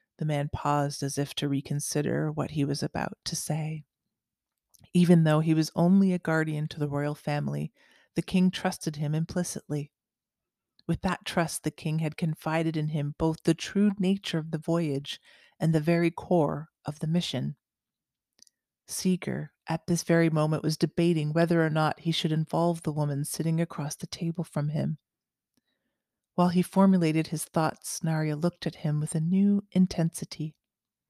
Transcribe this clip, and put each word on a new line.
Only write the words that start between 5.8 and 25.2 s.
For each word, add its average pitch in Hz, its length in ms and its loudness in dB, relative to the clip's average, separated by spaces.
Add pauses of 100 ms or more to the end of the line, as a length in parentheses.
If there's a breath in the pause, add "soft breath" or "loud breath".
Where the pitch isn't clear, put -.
a 180 80 -2
guardian 156 500 -2
to - 100 -12
the 147 100 -2
royal 147 260 -2
family, 147 560 -4 (440 soft breath)
the - 80 0
king 185 260 4
trusted 180 460 -4
him 147 180 -2
implicitly. 160 800 -4 (920)
With 165 160 -2
that 180 240 -4
trust, - 380 -2
the 156 80 -4
king 156 280 -4
had 156 180 -4
confided 160 580 -2
in 151 140 -2
him 151 280 -4
both 160 260 -2
the 165 100 4
true 196 440 0
nature 196 400 0
of 160 140 -4
the 160 60 -4
voyage 151 640 -2 (380 soft breath)
and 165 160 2
the 160 60 4
very 170 320 2
core 156 580 0 (160)
of 151 140 -10
the 160 80 -4
mission. 147 480 -2 (1300)
Seeger, - 680 -4 (120)
at - 220 -6
this 170 160 0
very 165 260 4
moment, 156 320 0
was 156 140 -2
debating 165 560 0
whether 165 340 2
or 160 40 0
not 156 320 0
he 165 100 -2
should 160 220 -2
involve 165 500 0
the 156 80 -2
woman 147 320 -2
sitting 160 380 -2
across 151 340 -6
the - 120 -12
table 170 360 -6
from 151 260 -4
him. 151 280 -2 (1400)